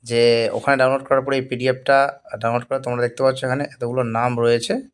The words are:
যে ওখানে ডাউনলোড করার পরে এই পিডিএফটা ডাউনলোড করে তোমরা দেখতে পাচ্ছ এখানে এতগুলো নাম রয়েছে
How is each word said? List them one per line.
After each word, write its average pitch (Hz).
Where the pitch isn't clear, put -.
যে 117
ওখানে 139
ডাউনলোড 131
করার 135
পরে 139
এই 131
পিডিএফটা 131
ডাউনলোড 117
করে 135
তোমরা 123
দেখতে 120
পাচ্ছ 131
এখানে 135
এতগুলো 123
নাম 123
রয়েছে 120